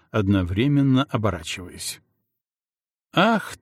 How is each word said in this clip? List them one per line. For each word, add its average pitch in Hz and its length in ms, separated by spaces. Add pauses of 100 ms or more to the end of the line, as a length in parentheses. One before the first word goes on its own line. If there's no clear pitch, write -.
(100)
одновременно 113 960
оборачиваясь. 90 960 (1120)
«Ах 208 500